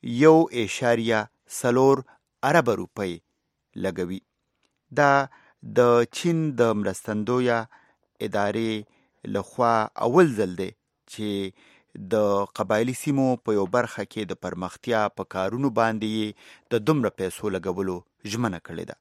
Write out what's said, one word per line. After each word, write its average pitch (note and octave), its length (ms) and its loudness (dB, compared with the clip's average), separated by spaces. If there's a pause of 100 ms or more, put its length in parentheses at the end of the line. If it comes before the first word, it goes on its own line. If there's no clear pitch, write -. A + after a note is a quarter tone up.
یو C#3+ 320 8 (240)
اعشاریه A2+ 580 0 (280)
څلور C3 560 2 (400)
اربه C3+ 340 4
روپۍ F#2 360 -6 (640)
لګوي. F#2+ 440 -4 (720)
دا C#3+ 180 4 (520)
د A#2+ 460 4 (100)
چین E3+ 200 0 (220)
د A#2 180 4
مرستندویه A2 800 -2 (640)
ادارې G#2+ 1160 -6
لخوا A#2 380 0 (320)
اول D3+ 320 4
ځل F#2 180 -2
دی F#2 140 -6 (380)
چې G#2+ 200 -8 (880)
د G2+ 280 2 (100)
قبایلي A2 500 0
سیمو C3+ 320 2
په G#2+ 240 -2
یو F#2 160 0
برخه A2+ 280 -2
کې G2+ 280 -10
د - 160 -12
پرمختیا F#2 600 -2
په - 280 -10
کارونو A2+ 340 -2
باندې A2 460 0
یې G#2+ 120 -4 (420)
د A2 200 -2
دومره B2+ 320 0
پیسو F#2+ 340 -4
لګولو F#2 400 -4 (280)
ژمنه G#2+ 420 -4
کړې E2+ 220 -12
ده. - 120 -14